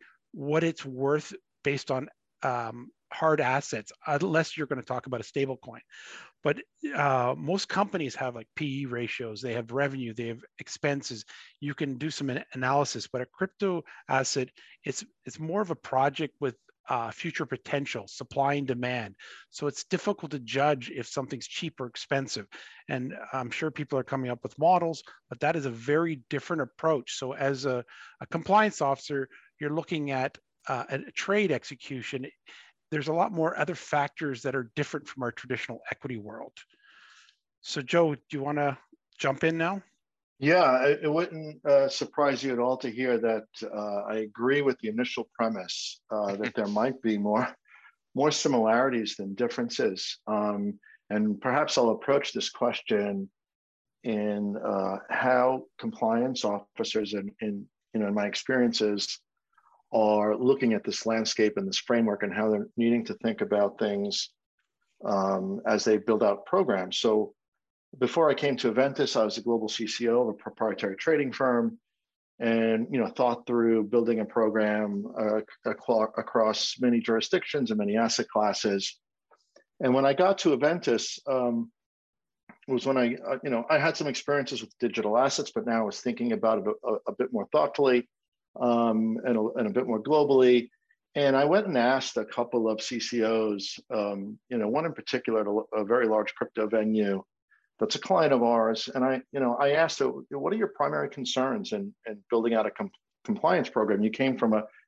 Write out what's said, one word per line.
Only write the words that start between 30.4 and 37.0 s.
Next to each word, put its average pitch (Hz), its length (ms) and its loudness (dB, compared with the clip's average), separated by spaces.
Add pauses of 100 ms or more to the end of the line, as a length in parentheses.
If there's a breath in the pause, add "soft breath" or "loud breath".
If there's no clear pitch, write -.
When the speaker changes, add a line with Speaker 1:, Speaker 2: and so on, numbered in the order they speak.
Speaker 1:
uh, 127 220 -4
a - 220 -6
trade 202 400 0
execution. 127 760 -6 (640 loud breath)
There's 151 160 -2
a 156 60 0
lot 170 180 2
more 165 260 0
other 156 180 -2
factors 143 680 -2
that 135 120 -2
are 123 200 -4
different 147 320 -4
from 135 160 -8
our 120 80 -2
traditional 123 480 -8 (120)
equity - 260 -8
world. 107 360 -14 (1080 soft breath)